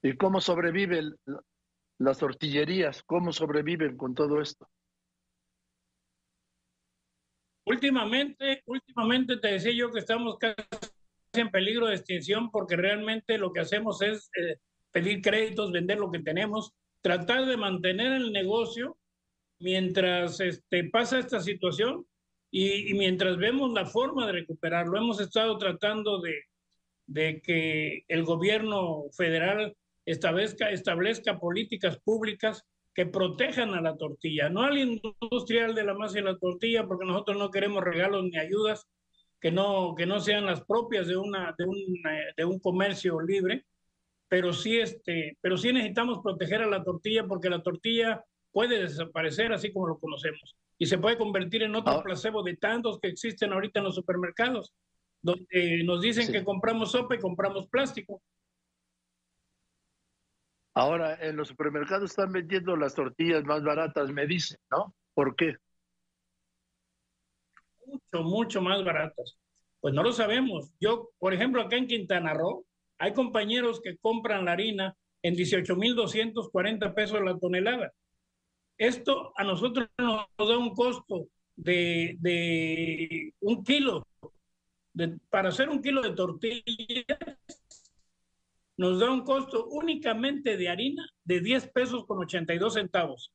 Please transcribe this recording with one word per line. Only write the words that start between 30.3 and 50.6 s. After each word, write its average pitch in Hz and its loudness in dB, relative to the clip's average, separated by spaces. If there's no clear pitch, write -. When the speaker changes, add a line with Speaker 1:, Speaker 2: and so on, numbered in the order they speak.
Speaker 2:
establezca 190 0
políticas 185 -2
públicas 214 -2
que 180 2
protejan 190 0
a 170 0
la 160 0
tortilla, 151 -2
no 196 0
al 285 2
industrial 226 0
de 220 0
la 202 0
masa 202 -4
y 202 -2
la 190 0
tortilla, 214 0
porque 185 -4
nosotros 196 -2
no 202 0
queremos 196 0
regalos 185 0
ni 170 -2
ayudas 208 0
que 165 2
no, 190 2
que 170 0
no 196 2
sean 208 2
las 170 -2
propias 226 0
de 180 -2
una, 190 -4
de 175 -2
un, 190 -2
eh, 165 -4
de 160 -2
un 185 0
comercio 185 0
libre, 190 0
pero 180 2
sí, 220 0
este, 170 -2
pero 185 2
sí 233 2
necesitamos 233 2
proteger 185 0
a 220 2
la 196 0
tortilla, 208 0
porque 185 -2
la 175 -2
tortilla 226 0
puede 226 2
desaparecer 160 -2
así 202 -4
como 185 -2
lo 160 -4
conocemos 156 -8